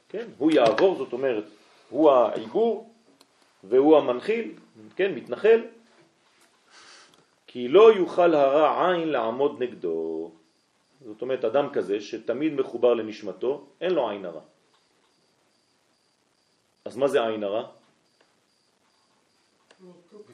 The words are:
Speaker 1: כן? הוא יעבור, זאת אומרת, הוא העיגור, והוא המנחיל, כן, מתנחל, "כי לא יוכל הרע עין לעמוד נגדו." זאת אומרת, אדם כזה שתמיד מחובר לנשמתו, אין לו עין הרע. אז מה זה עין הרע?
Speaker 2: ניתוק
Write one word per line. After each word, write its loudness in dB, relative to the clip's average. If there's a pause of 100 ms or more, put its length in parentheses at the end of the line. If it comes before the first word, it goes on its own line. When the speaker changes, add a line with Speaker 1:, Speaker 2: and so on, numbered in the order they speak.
Speaker 1:
כן? -12 (120)
הוא 0
יעבור, 2
זאת -10
אומרת, -4 (460)
הוא 4
העיגור, 0 (720)
והוא 4
המנחיל, -4 (420)
כן, -2
מתנחל, 0 (1800)
"כי -10
לא 8
יוכל 2
הרע 2
עין -4
לעמוד -2
נגדו." -8 (760)
זאת -18
אומרת, -6
אדם -2
כזה -4
שתמיד -6
מחובר 0
לנשמתו, -8 (140)
אין -4
לו -2
עין -10
הרע. -14 (2500)
אז -16
מה 0
זה 0
עין -4
הרע? -4 (2000)
Speaker 2:
ניתוק -20